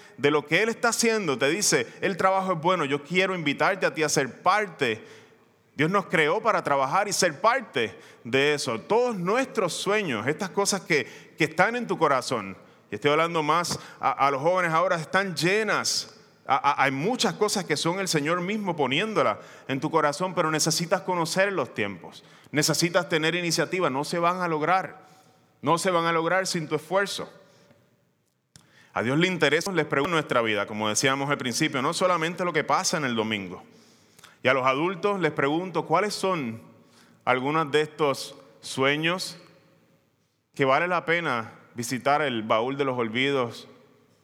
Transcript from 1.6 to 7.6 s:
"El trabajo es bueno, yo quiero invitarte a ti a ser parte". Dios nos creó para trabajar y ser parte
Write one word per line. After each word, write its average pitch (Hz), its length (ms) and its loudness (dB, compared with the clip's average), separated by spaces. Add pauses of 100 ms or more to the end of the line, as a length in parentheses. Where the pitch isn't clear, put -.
"El 185 160 -2
trabajo 190 360 0
es 165 60 -4
bueno, 175 240 0
yo 143 180 -2
quiero 185 320 0
invitarte 170 520 0
a 160 80 2
ti 156 100 0
a 147 60 0
ser 135 320 -2
parte". 175 840 -2 (540)
Dios 160 140 2
nos 196 140 2
creó 170 360 2
para 196 220 2
trabajar 147 460 0
y - 20 -4
ser 170 300 0
parte 208 580 0 (240)